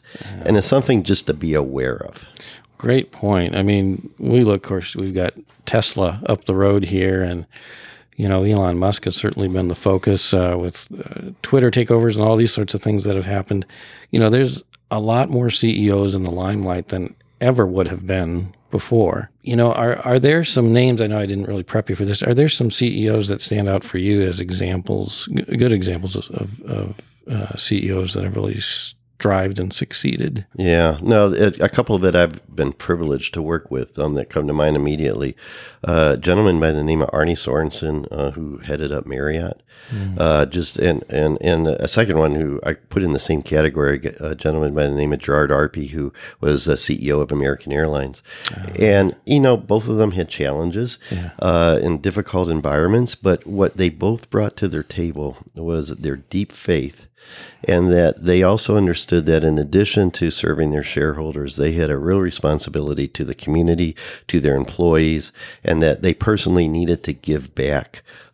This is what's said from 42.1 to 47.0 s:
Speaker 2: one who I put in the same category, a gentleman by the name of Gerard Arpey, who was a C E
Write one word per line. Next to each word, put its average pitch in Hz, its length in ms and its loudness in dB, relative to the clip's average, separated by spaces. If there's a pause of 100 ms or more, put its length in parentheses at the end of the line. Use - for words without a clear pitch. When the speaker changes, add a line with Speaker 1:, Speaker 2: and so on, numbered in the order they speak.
Speaker 2:
one 76 160 4
who 76 280 -2
I 78 120 -2
put - 280 -6
in 80 120 0
the 71 40 0
same 78 240 -2
category, 76 640 0 (160)
a 78 140 -6
gentleman 78 400 -2
by 76 120 0
the 71 80 -2
name 73 200 0
of 69 60 -2
Gerard 71 300 2
Arpey, 71 400 0
who 73 220 -6 (280)
was 73 280 2
a 71 80 4
C - 240 -2
E 69 100 -2